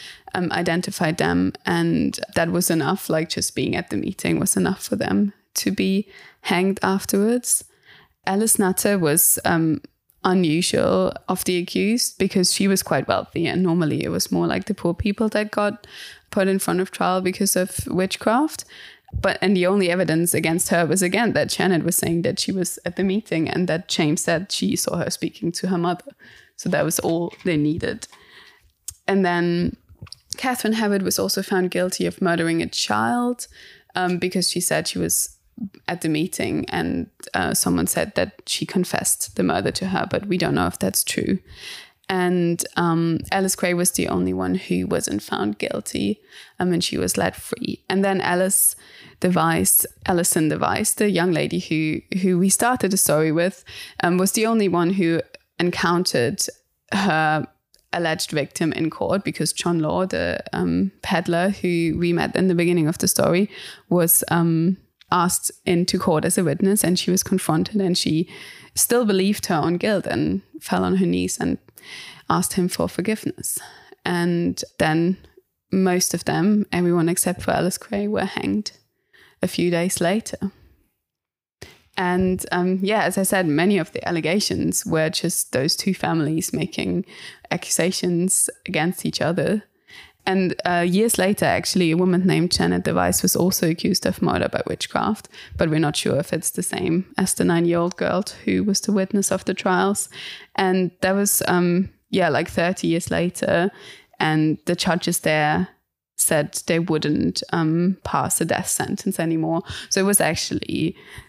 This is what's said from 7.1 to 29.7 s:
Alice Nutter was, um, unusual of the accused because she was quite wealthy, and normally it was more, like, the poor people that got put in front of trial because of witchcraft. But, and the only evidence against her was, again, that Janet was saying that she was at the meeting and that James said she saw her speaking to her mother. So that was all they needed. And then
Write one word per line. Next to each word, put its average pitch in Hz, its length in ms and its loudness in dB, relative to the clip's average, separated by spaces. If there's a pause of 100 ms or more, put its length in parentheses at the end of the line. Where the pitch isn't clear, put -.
Alice 208 340 2
Nutter 202 400 2
was, 160 460 2
um, 160 360 2 (440)
unusual 185 880 2 (160)
of 185 160 -4
the 180 120 2
accused 190 600 0
because 190 360 2
she 196 140 2
was 190 160 2
quite - 240 0
wealthy, - 400 0
and 185 160 0
normally 165 400 2
it - 60 -4
was 180 220 -2
more, 170 160 2
like, 185 180 -2
the 214 80 -4
poor 170 200 -2
people 208 360 -2
that 214 220 -2
got 208 360 -2 (440)
put 190 160 2
in 190 120 2
front 175 220 0
of 190 100 -4
trial 185 300 0
because 185 340 0
of 185 320 -2
witchcraft. 214 800 0 (480)
But, - 280 0
and 196 140 4
the 180 120 4
only 185 220 2
evidence 170 440 2
against 160 360 0
her 170 160 4
was, 175 160 2
again, 190 320 2
that 147 160 0
Janet 170 360 2
was 175 100 0
saying 170 280 0
that - 160 -2
she - 120 -2
was 185 320 -2
at 175 140 -6
the 180 60 0
meeting 185 440 0
and 175 220 0
that 160 180 -4
James 156 340 0
said 175 300 -2
she - 240 -2
saw - 220 -2
her - 120 -2
speaking - 440 -6
to - 140 -6
her 185 100 0
mother. 175 340 -4 (460)
So - 120 -6
that 180 140 2
was 156 160 0
all 170 320 -2 (140)
they 175 100 2
needed. 151 520 -2 (1000)
And 196 160 2
then 175 540 0 (580)